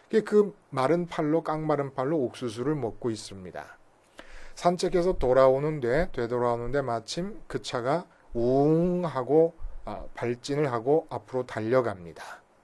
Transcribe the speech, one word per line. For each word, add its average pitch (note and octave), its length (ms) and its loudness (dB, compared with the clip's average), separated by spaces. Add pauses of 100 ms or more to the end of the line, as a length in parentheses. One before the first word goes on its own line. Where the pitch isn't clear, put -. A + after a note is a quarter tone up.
(140)
그게 A3 80 4
그 G#3 340 2 (140)
마른 D3 380 2
팔로, D#3+ 340 0
깡마른 D3+ 540 -2
팔로 D3 300 0
옥수수를 B2 500 -4
먹고 A#2+ 340 -4
있습니다. F#2 560 -10 (880)
산책해서 F3+ 640 2
돌아오는데, C3+ 920 4
되돌아오는데 A#2+ 720 -2
마침 C#3+ 640 -6
그 - 160 -8
차가 C3+ 420 -2 (280)
우웅 D#3 720 2
하고, C#3+ 500 2 (300)
아, G2+ 180 -8 (100)
발진을 C3 580 -2
하고 C3+ 380 0
앞으로 B2+ 380 -6
달려갑니다. A2 760 -2 (400)